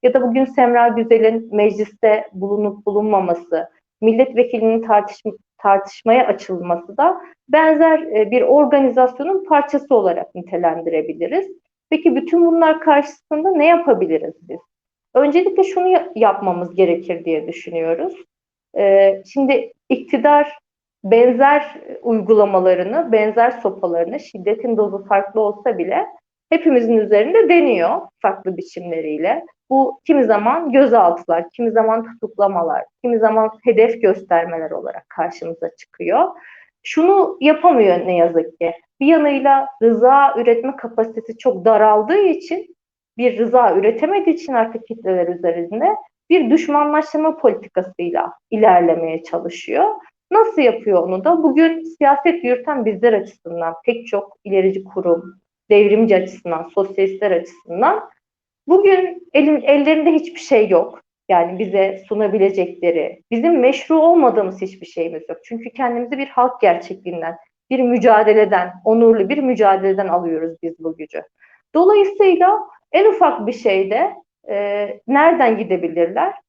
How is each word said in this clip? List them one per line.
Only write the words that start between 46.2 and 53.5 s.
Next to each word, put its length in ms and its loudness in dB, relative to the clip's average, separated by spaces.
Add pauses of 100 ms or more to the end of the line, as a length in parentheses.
bir 200 2
düşmanlaştırma 840 0
politikasıyla 960 -4 (180)
ilerlemeye 720 2
çalışıyor. 720 -4 (360)
Nasıl 320 2
yapıyor 400 0
onu 220 -6
da? 180 2
Bugün 400 2
siyaset 600 0
yürüten 400 -4
bizler 280 0
açısından 640 -6 (100)